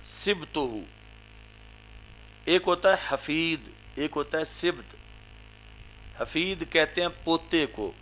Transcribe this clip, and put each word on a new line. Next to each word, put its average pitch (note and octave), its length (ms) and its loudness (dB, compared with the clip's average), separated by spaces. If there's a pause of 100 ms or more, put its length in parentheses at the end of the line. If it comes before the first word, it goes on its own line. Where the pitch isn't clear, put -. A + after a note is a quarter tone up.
सिबतुहु, D3 760 0 (1700)
एक F3 180 4
होता F3+ 300 6
है F3+ 40 2 (100)
हफीद, D#3 640 -2 (260)
एक D3+ 160 -2
होता D3+ 240 -2
है D#3 60 -2
सिब्त। - 520 -4 (1200)
हफीद E3+ 440 -2
कहते D#3+ 360 2
हैं F3 100 0 (140)
पोते D#3+ 440 2
को G2 340 -6